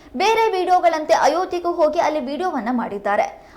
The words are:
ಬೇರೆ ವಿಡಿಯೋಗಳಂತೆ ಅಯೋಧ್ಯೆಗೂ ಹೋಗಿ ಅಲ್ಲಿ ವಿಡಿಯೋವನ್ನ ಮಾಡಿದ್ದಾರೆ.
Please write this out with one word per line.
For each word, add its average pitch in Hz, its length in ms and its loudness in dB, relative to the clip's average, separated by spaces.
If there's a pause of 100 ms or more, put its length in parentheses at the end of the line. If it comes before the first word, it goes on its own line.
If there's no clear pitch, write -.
(160)
ಬೇರೆ 440 360 2
ವಿಡಿಯೋಗಳಂತೆ 339 640 2
ಅಯೋಧ್ಯೆಗೂ 349 580 0
ಹೋಗಿ 330 260 0
ಅಲ್ಲಿ 302 220 0
ವಿಡಿಯೋವನ್ನ 285 520 -4
ಮಾಡಿದ್ದಾರೆ. 202 840 -4